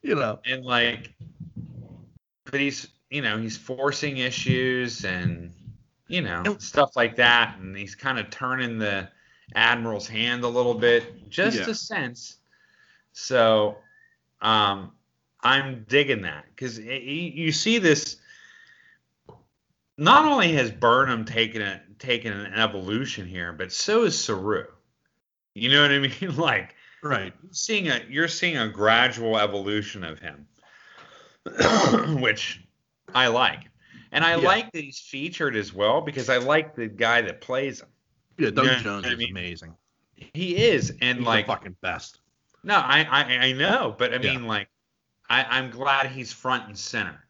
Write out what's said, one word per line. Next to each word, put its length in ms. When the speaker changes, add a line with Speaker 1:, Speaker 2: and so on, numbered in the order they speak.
Speaker 1:
you 120
know. 300
Speaker 2:
And, 200
like, 480
but 160
he's, 280
you 120
know, 160
he's 180
forcing 640
issues 840
and, 480
you 140
know, 220
Speaker 1:
And 180
Speaker 2:
stuff 340
like 200
that. 420
And 180
he's 180
kinda 300
turning 540
the 300
Admiral's 540
hand 360
a 40
little 260
bit, 560
just 280
Speaker 1:
Yeah. 120
Speaker 2:
a 40
sense. 640
So, 680
um, 520
I'm 460
digging 340
that 220
'cause 220
it, 240
you, 440
you 60
see 260
this. 380
Not 280
only 300
has 160
Burnham 540
taken 380
a, 200
taken 340
an 220
evolution 720
here, 260
but 200
so 320
is 180
Saru. 420
You 160
know 120
what 100
I 80
mean? 200
<laughs> 160
Like, 380
Speaker 1:
Right. 300
Speaker 2:
seeing 380
a, 220
you're 180
seeing 300
a 100
gradual 680
evolution 680
of 140
him, 280
<clears throat> 760
which 420
I 140
like. 420
And 120
I 120
Speaker 1:
Yeah. 100
Speaker 2:
like 260
that 120
he's 160
featured 560
as 160
well 300
because 260
I 80
like 400
the 120
guy 340
that 180
plays 400
him. 80
Speaker 1:
Yeah, 140
Doug 160
Speaker 2:
You 60
know 100
Speaker 1:
Jones 220
Speaker 2:
what 60
I 40
Speaker 1:
is 40
Speaker 2:
mean? 120
Speaker 1:
amazing. 440
Speaker 2:
He 220
is, 440
and 180
Speaker 1:
He's 80
Speaker 2:
like, 200
Speaker 1:
the 60
fucking 280
best. 400
Speaker 2:
No, 140
I, 340
I, 120
I 60
know, 460
but 140
I 60
Speaker 1:
Yeah. 140
Speaker 2:
mean, 140
like, 220
I, 140
I'm 260
glad 400
he's 220
front 360
and 100
center. 520